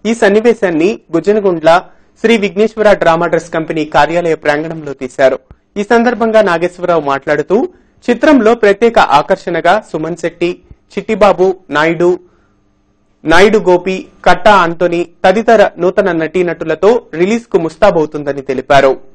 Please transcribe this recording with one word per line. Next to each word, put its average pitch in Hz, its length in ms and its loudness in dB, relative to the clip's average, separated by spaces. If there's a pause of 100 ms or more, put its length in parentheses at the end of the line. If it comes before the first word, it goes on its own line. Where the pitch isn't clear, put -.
ఈ 220 80 -2
సన్నివేశాన్ని 208 840 0 (160)
గుజ్జనగుండ్ల 175 640 2 (400)
శ్రీ 226 160 2
విఘ్నేశ్వర 208 560 0
డ్రామా 170 340 0
ట్రస్ట్ 165 260 -4
కంపెనీ 160 320 -4
కార్యాలయ 160 500 0
ప్రాంగణంలో 151 580 -6
తీశారు. 131 460 -2 (380)
ఈ 208 60 -4
సందర్భంగా 226 580 0
నాగేశ్వరరావు 175 600 -2
మాట్లాడుతూ, 147 680 -2 (400)
చిత్రంలో 240 460 2
ప్రత్యేక 220 440 2
ఆకర్షణగా 170 920 0
సుమన్ 165 260 -8
శెట్టి, 175 440 -6 (360)
చిట్టిబాబు, 190 600 0 (100)
నాయుడు, 165 500 0 (1040)
నాయుడు 190 320 4
గోపి, 180 500 -2 (180)
కట్టా 190 300 2
ఆంటోనీ 170 520 -2 (180)
తదితర 208 440 2 (100)
నూతన 185 320 0
నటీనటులతో 165 880 -2 (120)
రిలీజ్ 202 320 -2
కు - 120 -4
ముస్తాబవుతుందని 151 840 -2
తెలిపారు. 135 580 0 (160)